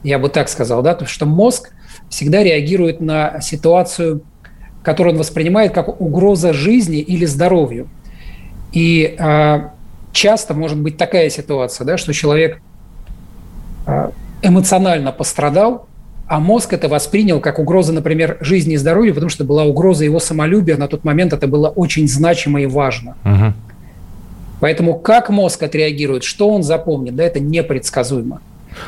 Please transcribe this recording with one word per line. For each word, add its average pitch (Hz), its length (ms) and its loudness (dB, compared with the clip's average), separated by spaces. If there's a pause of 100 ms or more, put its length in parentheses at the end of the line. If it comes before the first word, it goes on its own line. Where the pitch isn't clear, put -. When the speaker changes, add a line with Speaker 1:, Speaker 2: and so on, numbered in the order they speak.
Speaker 1:
я 139 160 0
бы 139 100 0
так 143 180 0
сказал, 120 340 -2
да, 160 120 2
потому 170 160 -6
что - 160 -6
мозг 202 460 2 (380)
всегда 170 340 0
реагирует 165 580 0
на 156 400 -2
ситуацию, 165 800 0 (640)
которую 170 300 2
он 156 60 0
воспринимает 175 540 0
как - 280 -4
угроза 175 520 2
жизни 165 460 2
или 170 260 -2
здоровью. 143 640 0 (840)
И, 165 480 2
а, 151 540 2 (400)
часто - 400 2
может 151 240 -4
быть 151 200 -4
такая 170 320 2
ситуация, 131 560 -6
да, 175 120 -2
что 151 160 -6
человек, 156 480 0 (1200)
а, - 260 -2 (300)
эмоционально 185 680 2
пострадал, 180 760 0 (400)
а 156 120 0
мозг 202 340 2
это 165 140 -2
воспринял 170 520 2
как 143 180 -2
угрозу, 160 340 2
например, 160 480 0
жизни 160 360 2
и - 20 0
здоровью, 170 380 2
потому 156 140 -2
что - 140 -6
была 147 200 2
угроза 151 420 4
его 151 140 2
самолюбия, 160 580 2
на 143 100 -2
тот - 160 -6
момент 156 300 2
это 139 140 -2
было 147 220 2
очень 156 380 0
значимо 143 540 2
и 139 60 0
важно. 127 560 -2
Speaker 2:
Мгм. 101 300 4 (1080)
Speaker 1:
Поэтому 165 400 0
как 233 320 2
мозг 190 320 0
отреагирует, 147 600 -2
что - 260 0
он 208 120 2
запомнит, 151 540 -2
да, 156 80 0
это 170 160 0
непредсказуемо. 135 1040 -4 (460)